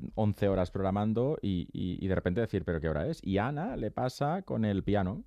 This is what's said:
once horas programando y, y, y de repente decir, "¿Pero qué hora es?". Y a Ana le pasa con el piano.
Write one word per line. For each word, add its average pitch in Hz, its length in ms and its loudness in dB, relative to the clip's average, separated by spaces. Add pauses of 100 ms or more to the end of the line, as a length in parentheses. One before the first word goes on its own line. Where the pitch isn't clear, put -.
(140)
once 104 320 2
horas 92 240 2
programando 107 720 0
y, 92 320 0
y, 90 320 -4
y - 20 0
de 92 80 4
repente 90 280 2
decir, 101 240 -2
"¿Pero 82 160 0
qué 80 80 2
hora 78 180 0
es?". 165 160 -4
Y 95 140 2
a 107 100 2
Ana 147 300 -4
le 107 120 -4
pasa 143 520 -2
con 117 240 0
el 98 180 2
piano. 101 420 2